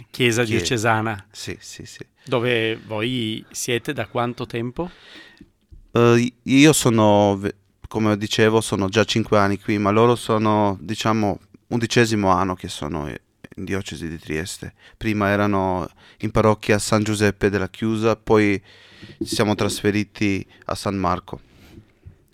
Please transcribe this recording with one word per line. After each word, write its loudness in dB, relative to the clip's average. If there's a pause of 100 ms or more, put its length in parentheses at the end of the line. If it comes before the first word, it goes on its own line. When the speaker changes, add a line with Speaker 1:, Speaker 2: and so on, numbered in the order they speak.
(100)
Speaker 1:
chiesa 0
Speaker 2:
Chie-, -
Speaker 1:
diocesana? -2
Speaker 2:
sì, -12
sì, -18
sì. -18 (160)
Speaker 1:
Dove -2
voi -6
siete -4
da -6
quanto -4
tempo? -8 (960)
Speaker 2:
Eh, 4 (100)
io 6
sono, 4
ve-, -4 (340)
come 0
dicevo, 2
sono -2
già 2
cinque 0
anni 0
qui, -2
ma 2
loro 4
sono, 0
diciamo, -2 (300)
undicesimo 0
anno 0
che -12
sono -8
in -16
diocesi -8
di -10
Trieste. -8 (220)
Prima -2
erano 0 (300)
in -6
parrocchia 2
San 0
Giuseppe 0
della -2
Chiusa, -2
poi 2 (640)
ci -6
siamo 0
trasferiti -2 (200)
a -6
San -4
Marco. -4 (920)